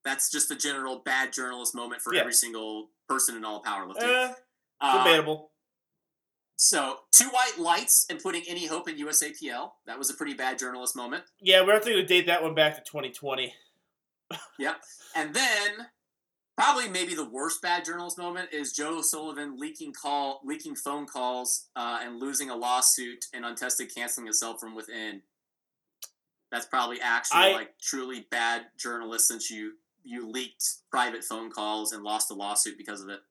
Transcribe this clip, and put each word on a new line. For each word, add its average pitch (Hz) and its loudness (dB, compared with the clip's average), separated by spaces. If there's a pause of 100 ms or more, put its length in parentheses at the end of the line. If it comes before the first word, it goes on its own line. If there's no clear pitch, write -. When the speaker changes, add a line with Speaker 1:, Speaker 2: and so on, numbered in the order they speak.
Speaker 1:
That's 135 0
just 147 2
a 147 -2
general 135 -4
bad 131 0
journalist 123 -4
moment 120 -8
for 117 -4
Speaker 2:
Yeah. 175 4
Speaker 1:
every 120 0
single 110 0 (180)
person 127 0
in 110 -8
all 107 -6
of - -20
powerlifting. 98 -4
Speaker 2:
Eh, 247 2 (480)
Speaker 1:
Uh, 131 6
Speaker 2:
debatable. 156 6 (1040)
Speaker 1:
so, - 2
two 262 10
white 247 2
lights 170 4
and 165 -8
putting 170 -2
any 175 -4
hope 170 -4
in 156 -8
U 147 -6
S 147 4
A 147 -6
P 147 -10
L. 127 -8
That 117 -10
was 135 -2
a - -10
pretty 143 -6
bad 131 -4
journalist 127 -6
moment. 131 -8 (160)
Speaker 2:
Yeah, 185 10
we're 190 6
gonna 214 8
have 214 2
to 214 4
date 180 4
that 170 4
one 160 0
back 151 4
to - -16
twenty 131 -8
twenty. 131 -4 (1040)
Speaker 1:
Yep. 147 -4 (320)
And 151 -4
then, 220 0 (680)
probably 247 4
maybe 180 -2
the 151 -4
worst 135 -4
bad 175 0
journalist 175 -6
moment 180 -6
is 147 -6
Joe 156 -4
Sullivan 147 -4
leaking 151 -10
call, 143 -2
leaking 147 -10
phone 143 -6
calls, 127 -4
uh, 117 -4
and 120 -10
losing 135 -4
a 120 -6
lawsuit 123 2
and 123 -8
Untested 123 -4
canceling 120 -4
itself 110 -2
from 113 -12
within. 110 -10 (1300)
That's 117 -6
probably 120 -2
actually, 123 2
Speaker 2:
I 185 8
Speaker 1:
like, - -6
truly 127 -6 (100)
bad 117 0 (100)
journalist 113 0
since 113 -2
you, 107 -10 (260)
you 120 -10
leaked - -4 (140)
private 120 0
phone 113 -8
calls 107 -2
and 104 -10
lost 107 -2
a 104 -10
lawsuit 104 -2
because 104 -12
of 98 -14
it. 98 -12 (100)